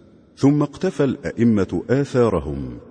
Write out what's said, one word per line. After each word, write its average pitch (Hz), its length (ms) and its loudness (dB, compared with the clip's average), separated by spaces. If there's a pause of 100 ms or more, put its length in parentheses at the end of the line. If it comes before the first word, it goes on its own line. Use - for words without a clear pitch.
(360)
ثم 147 260 4
اقتفى 151 420 -2
الأئمة 104 880 0
آثارهم 82 880 0 (120)